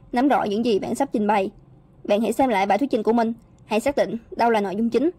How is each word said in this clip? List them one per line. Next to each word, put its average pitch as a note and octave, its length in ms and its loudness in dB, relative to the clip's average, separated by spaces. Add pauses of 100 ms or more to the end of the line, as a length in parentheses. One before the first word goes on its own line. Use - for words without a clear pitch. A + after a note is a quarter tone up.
(120)
nắm B3 160 2
rõ A#3+ 160 2
những A3 220 -2
gì A3 140 2
bạn - 160 -6
sắp C#4 180 -2
trình G#3 140 0
bày. G#3 240 0 (520)
Bạn G3+ 180 0
hãy A3 120 0
xem C4 160 2
lại G3 160 2
bài G3+ 120 2
thuyết C4 140 -2
trình A3 120 0
của A3 100 2
mình. A#3 200 0 (320)
Hãy A3+ 140 -2
xác C#4 160 -2
định G3+ 220 -2 (200)
đâu A#3 120 2
là A3+ 120 2
nội F#3+ 140 -4
dung A3+ 140 0
chính B3 300 0